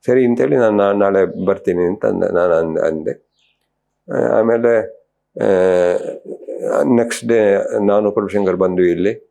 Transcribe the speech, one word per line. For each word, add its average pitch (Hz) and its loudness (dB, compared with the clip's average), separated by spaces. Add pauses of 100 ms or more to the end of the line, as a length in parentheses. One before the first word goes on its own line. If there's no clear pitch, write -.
"ಸರಿ" 127 2
ಅಂತೇಳಿ 131 0
ನಾನು, 110 2
"ನಾನು 101 2
ನಾಳೆ 98 0
ಬರ್ತೀನಿ" 92 -2
ಅಂತ 90 -2
ಅಂದೆ, 90 0
ನಾನು 87 2
ಅಂದೆ, 80 0
ಅಂದೆ. 78 -6 (880)
ಆ, 117 0
ಆಮೇಲೆ, 113 0 (400)
ಆ, - 0 (1400)
ನೆಕ್ಸ್ಟ್ 120 0
ಡೇ 107 2 (280)
ನಾನು 104 2
ಪ್ರಭುಶಂಕರ್ 98 -2
ಬಂದ್ವಿ 90 2
ಇಲ್ಲಿ. 90 -2 (180)